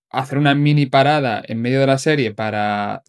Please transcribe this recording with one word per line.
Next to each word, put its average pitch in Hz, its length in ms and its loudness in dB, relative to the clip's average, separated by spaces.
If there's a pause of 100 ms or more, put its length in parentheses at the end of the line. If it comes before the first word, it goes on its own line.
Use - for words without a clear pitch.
(100)
hacer 135 260 -6
una 143 180 2
mini 147 300 2
parada 139 640 2
en 113 160 -6
medio 127 180 0
de 135 60 4
la 135 100 2
serie 131 380 0
para 104 760 -4